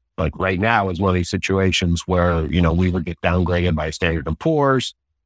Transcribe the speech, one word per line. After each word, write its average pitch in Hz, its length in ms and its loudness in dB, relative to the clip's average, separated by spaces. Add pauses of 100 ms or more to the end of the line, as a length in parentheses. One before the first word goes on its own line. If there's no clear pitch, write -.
(180)
But 78 220 -4
right 95 220 -2
now 107 280 2
is 87 120 -4
one 101 80 2
of 90 80 2
these 87 140 -2
situations 92 760 0
where, 87 400 2
you 80 160 2
know, 80 100 4
we 90 180 2
would 90 160 -4
get 87 160 -10
downgraded 87 520 2
by 78 160 -4
Standard 82 380 -2
and 80 100 -4
Poor's, 139 560 0 (320)